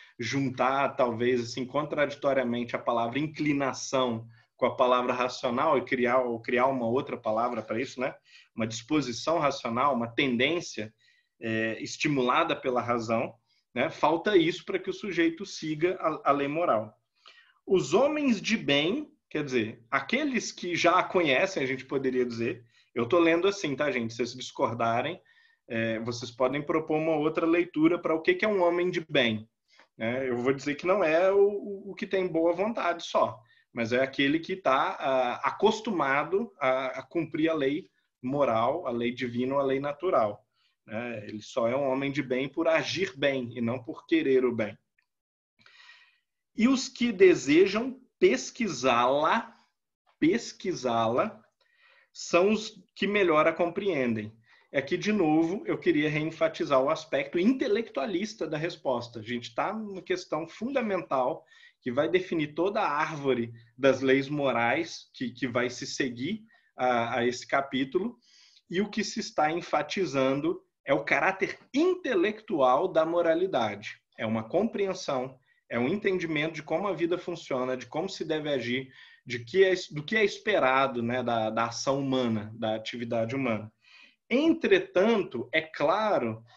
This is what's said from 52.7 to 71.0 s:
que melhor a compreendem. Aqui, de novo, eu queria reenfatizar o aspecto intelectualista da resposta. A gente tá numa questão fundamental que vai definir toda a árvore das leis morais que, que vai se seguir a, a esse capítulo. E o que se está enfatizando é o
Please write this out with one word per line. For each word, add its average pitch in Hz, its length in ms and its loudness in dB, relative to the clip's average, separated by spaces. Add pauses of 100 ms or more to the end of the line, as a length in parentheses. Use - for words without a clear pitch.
que 196 100 -2
melhor 180 400 4
a 165 60 4
compreendem. 147 800 -2 (400)
Aqui, 139 220 -2
de 180 160 -2
novo, 165 540 2
eu 160 120 -2
queria 151 320 2
reenfatizar 156 720 0
o 139 80 0
aspecto 160 480 -2
intelectualista 220 1080 0
da 151 100 -4
resposta. 135 640 -4
A - 20 -10
gente 120 320 -8
tá 160 200 -2
numa 202 280 -10
questão 170 460 -6
fundamental 190 1000 -2 (360)
que 123 100 -6
vai 143 160 0
definir 170 460 -2
toda 202 280 -2
a 175 80 0
árvore 139 640 -2 (240)
das 131 240 4
leis 135 280 2
morais 139 840 -2
que, 123 160 -6
que 123 180 -6
vai 123 220 0
se - 160 -10
seguir 135 600 -6 (300)
a, 123 440 0
a 120 80 0
esse 120 180 -4
capítulo. 139 720 -2 (520)
E 175 100 -2
o 208 100 -2
que 208 140 -4
se - 160 -6
está 156 320 0
enfatizando 151 1080 -2 (240)
é 139 80 2
o 151 100 2